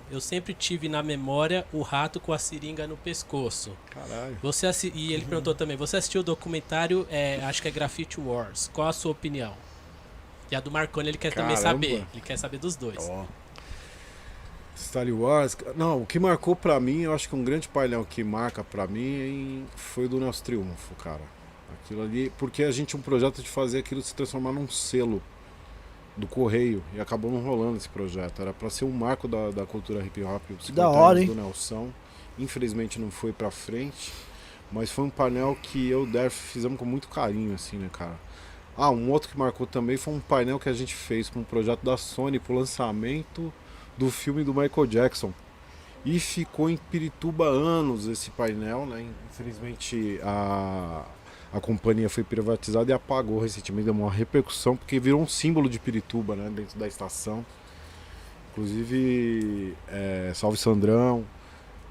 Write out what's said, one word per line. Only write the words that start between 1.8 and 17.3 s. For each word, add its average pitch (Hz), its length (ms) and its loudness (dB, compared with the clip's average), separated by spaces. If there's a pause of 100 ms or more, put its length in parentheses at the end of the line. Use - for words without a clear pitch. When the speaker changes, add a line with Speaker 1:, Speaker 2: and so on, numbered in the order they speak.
Speaker 1:
rato 147 360 0
com - 140 -2
a 151 60 2
seringa 151 480 -6
no 156 100 -8
pescoço. 135 760 -4 (180)
Speaker 2:
Caralho. 127 520 -8
Speaker 1:
Você 139 240 2
assi-, 180 280 0
e 160 180 -2
ele 156 140 -2
perguntou 156 280 0
também: 151 220 -2
você 147 220 0
assistiu 185 240 2
o - 20 -6
documentário, 170 880 0
é, 139 340 0
acho 135 160 -2
que 160 80 -2
é - 20 0
Graffiti 151 480 -4
Wars, 120 540 -2
qual 156 160 2
a 160 60 2
sua 160 180 -2
opinião? 139 400 -4 (1000)
E 135 60 0
a 131 40 0
do 143 100 -8
Marconi 151 400 0
ele 151 80 -6
quer 160 160 -2
também 117 200 2
Speaker 2:
Caramba. 107 160 4
Speaker 1:
saber, 131 440 2
ele 117 100 -12
quer 131 140 -6
saber 139 180 -6
dos 165 200 -4
dois. 95 340 -6
Speaker 3:
Ó. 95 160 -6 (1500)
Speaker 2:
Star 123 320 -2
Wars, 127 480 4 (200)
não, 160 260 2
o 104 40 -4
que - 120 -2
marcou 175 380 6
pra 147 240 4
mim, 139 220 2
eu 156 120 2
acho - 140 -2
que 143 80 -4